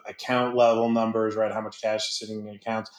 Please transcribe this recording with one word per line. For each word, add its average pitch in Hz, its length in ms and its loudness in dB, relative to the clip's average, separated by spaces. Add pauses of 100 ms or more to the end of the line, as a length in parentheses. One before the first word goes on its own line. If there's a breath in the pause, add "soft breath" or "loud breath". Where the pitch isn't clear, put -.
account 123 480 -2
level 117 340 6
numbers, 113 460 2
right? 107 160 0
How 107 100 -4
much 107 220 -10
cash 110 260 -2
is - 120 -6
sitting 107 260 -10
in 104 80 -14
accounts. 110 340 -6 (100)